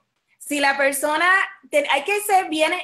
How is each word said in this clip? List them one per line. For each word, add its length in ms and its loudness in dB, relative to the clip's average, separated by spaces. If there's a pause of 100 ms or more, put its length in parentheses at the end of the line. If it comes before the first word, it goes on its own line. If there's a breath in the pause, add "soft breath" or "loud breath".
(380)
Si 220 -6
la 180 0
persona, 520 0 (400)
te, 200 2
hay 140 0
que 180 -2
ser 280 2
bien, 220 0 (120)